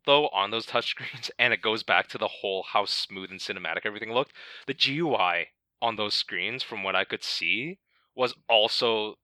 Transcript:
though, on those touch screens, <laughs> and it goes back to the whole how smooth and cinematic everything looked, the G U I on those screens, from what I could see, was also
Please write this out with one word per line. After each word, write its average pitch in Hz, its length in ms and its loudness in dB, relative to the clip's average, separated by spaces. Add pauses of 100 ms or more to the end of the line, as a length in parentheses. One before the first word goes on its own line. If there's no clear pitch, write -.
though, 147 220 6
on 98 240 0
those 113 160 -4
touch - 240 0
screens, - 440 -10
<laughs> - 40 -2
and 120 140 4
it - 100 0
goes 110 180 0
back 92 280 2
to - 100 -8
the 107 80 0
whole 95 440 -4
how 101 140 4
smooth 95 460 -6
and 92 80 -12
cinematic 90 460 -6
everything 107 280 -6
looked, 131 200 0 (340)
the 135 80 -4
G 135 180 0
U 151 220 0
I 87 320 2 (340)
on 113 140 0
those 104 180 -2
screens, 104 480 -4
from 104 220 -10
what 95 120 0
I 95 80 4
could - 200 -8
see, 113 560 -4 (360)
was 123 200 0 (120)
also 110 760 2